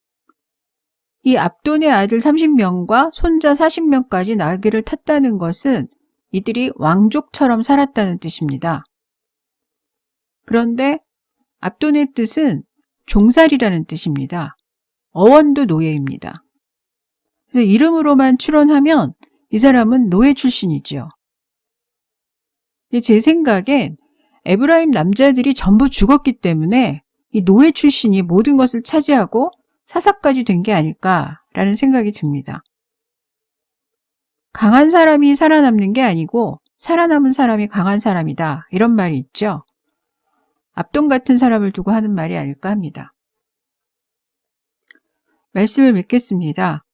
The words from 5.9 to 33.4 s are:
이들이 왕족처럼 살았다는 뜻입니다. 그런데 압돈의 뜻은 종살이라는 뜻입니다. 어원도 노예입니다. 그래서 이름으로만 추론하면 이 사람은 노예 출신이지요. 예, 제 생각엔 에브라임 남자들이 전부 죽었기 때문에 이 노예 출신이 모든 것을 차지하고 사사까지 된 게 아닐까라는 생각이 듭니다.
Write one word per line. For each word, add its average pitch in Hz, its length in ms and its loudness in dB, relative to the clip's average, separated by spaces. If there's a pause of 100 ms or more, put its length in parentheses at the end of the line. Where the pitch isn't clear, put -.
이들이 233 440 -4
왕족처럼 190 840 0
살았다는 240 560 -2
뜻입니다. 151 680 -8 (1600)
그런데 240 540 -2 (640)
압돈의 294 540 -2
뜻은 233 480 -2 (440)
종살이라는 214 800 2
뜻입니다. 147 680 -8 (540)
어원도 285 540 4
노예입니다. 156 800 -4 (1040)
그래서 240 180 0
이름으로만 269 720 2
추론하면 294 760 2 (360)
이 214 80 -2
사람은 247 520 2
노예 247 240 4
출신이지요. 156 720 -4 (1800)
예, 240 80 -2
제 226 200 2
생각엔 247 760 0 (480)
에브라임 311 460 2
남자들이 254 640 2
전부 208 340 2
죽었기 262 500 0
때문에 170 640 -2 (280)
이 214 120 -2
노예 226 300 4
출신이 214 500 0
모든 214 340 2
것을 247 260 0
차지하고 277 680 -2 (360)
사사까지 302 580 -2
된 180 180 0
게 214 100 -4
아닐까라는 175 1040 -4
생각이 254 360 0
듭니다. 143 500 -8 (1900)